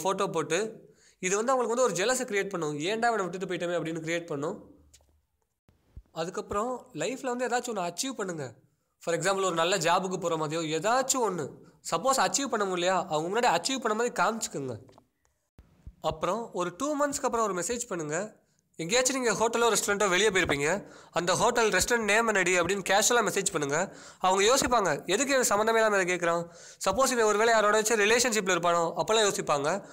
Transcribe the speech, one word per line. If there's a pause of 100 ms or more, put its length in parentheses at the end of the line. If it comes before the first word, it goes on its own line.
ஃபோட்டோ
போட்டு. (280)
இது
வந்து
அவங்களுக்கு
வந்து
ஒரு
ஜெலஸை
கிரியேட்
பண்ணும்,
"ஏன்டா
இவனை
விட்டுட்டு
போயிட்டோமே"
அப்படின்னு
கிரியேட்
பண்ணும். (1400)
அதுக்கப்புறம்
லைஃப்ல
வந்து
ஏதாச்சும்
ஒண்ணு
அச்சீவ்
பண்ணுங்க. (500)
For
example,
ஒரு
நல்ல
ஜாபுக்கு
போற
மாதிரியோ
ஏதாச்சும்
ஒண்ணு. (480)
சப்போஸ்
அச்சீவ்
பண்ண
முடியலையா,
அவங்க
முன்னாடி
அச்சீவ்
பண்ண
மாதிரி
காமிச்சுக்குங்க. (1200)
அப்புறம்
ஒரு
டூ
மந்த்ஸ்க்கு
அப்புறம்
ஒரு
மெசேஜ்
பண்ணுங்க. (360)
எங்கேயாச்சும்
நீங்க
ஹோட்டலோ
ரெஸ்டாரண்ட்டோ
வெளியே
போயிருப்பீங்க, (240)
அந்த
ஹோட்டல்
ரெஸ்டாரண்ட்
நேம்
என்னடி
அப்படின்னு
கேஷுவலா
மெசேஜ்
பண்ணுங்க. (220)
அவங்க
யோசிப்பாங்க,
"எதுக்கு
இவன்
சம்மந்தமே
இல்லாம
இதை
கேட்குறான்?" (420)
சப்போஸ்
இவன்
ஒருவேளை
யாரோட
வச்சு
ரிலேஷன்ஷிப்ல
இருப்பானோ,
அப்போல்லாம்
யோசிப்பாங்க.